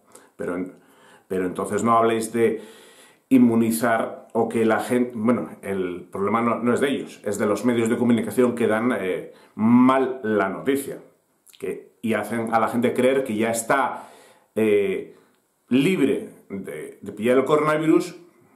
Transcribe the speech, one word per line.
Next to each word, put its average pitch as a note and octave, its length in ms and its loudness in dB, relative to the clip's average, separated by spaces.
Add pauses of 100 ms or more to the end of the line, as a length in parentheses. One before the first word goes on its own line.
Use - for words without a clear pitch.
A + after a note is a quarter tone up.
(360)
pero F2 200 -6
en-, F#2 180 -8 (540)
pero F#2 180 -2
entonces F#2+ 380 -4
no A#2 120 4
habléis A2+ 380 0
de A2+ 300 0 (640)
inmunizar A2+ 1040 2
o A2+ 160 0
que A2+ 160 0
la G#2+ 140 2
gente". B2 340 0
Bueno, A2 340 0 (140)
el F2+ 500 -6
problema G2+ 300 -2
no, A#2 140 0
no A#2+ 180 0
es G#2 60 0
de C#3+ 100 0
ellos, - 340 -6
es G2+ 140 -4
de A2 80 -2
los G#2 200 0
medios A#2 220 2
de A2+ 100 0
comunicación A#2 580 2
que A#2 100 0
dan, A2+ 340 0
eh, F#2 340 -6 (200)
mal B2 680 4
la G2+ 260 0
noticia F#2+ 480 -4 (640)
que, - 320 -10 (100)
y A2 120 -2
hacen A2+ 380 -4
a A2 80 2
la A2 80 0
gente A#2 280 0
creer C3+ 280 2
que A2 120 -4
ya A2+ 160 0
está, B2 560 -2 (480)
eh, G#2 600 0 (540)
libre C3+ 600 0 (200)
de, E2+ 520 -12
de G2 100 -14
pillar A#2+ 260 0
el C3+ 80 0
coronavirus. D#3 680 0 (400)